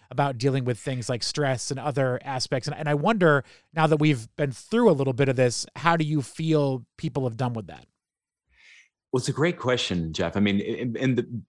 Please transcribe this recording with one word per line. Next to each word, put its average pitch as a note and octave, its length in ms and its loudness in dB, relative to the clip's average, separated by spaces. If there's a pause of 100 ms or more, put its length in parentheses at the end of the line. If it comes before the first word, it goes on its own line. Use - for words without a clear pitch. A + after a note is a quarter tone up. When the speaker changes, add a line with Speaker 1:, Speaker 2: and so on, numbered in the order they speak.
(100)
Speaker 1:
about C3+ 280 -2
dealing C3 260 0
with B2 140 -2
things B2+ 300 -6
like B2 160 -2
stress C3+ 480 -2
and C3+ 80 -6
other B2+ 440 -2
aspects. C3+ 440 -4
And, D3 80 -6
and D3+ 120 -4
I D3 60 2
wonder, D#3 480 4 (320)
now D#3+ 140 4
that D#3 80 4
we've C#3+ 400 2
been C#3+ 160 -2
through A3+ 360 2
a F3+ 40 8
little C3+ 220 2
bit C3+ 140 2
of C3 60 2
this, B2 400 2
how E3 220 2
do E3 80 0
you D3+ 180 0
feel C#3+ 640 0 (120)
people C#3 280 -4
have A2+ 120 -4
done B2 180 -4
with G#2+ 120 -10
that? D2+ 200 -18 (1300)
Speaker 2:
Well, C3 60 0
it's B2 100 -4
a C3+ 40 0
great E3+ 260 0
question, F2+ 560 -2
Jeff. E2+ 240 -2
I - 20 2
mean, G#2 220 2 (180)
and, A#2 160 -6
and C3 220 0
the A#2 300 -4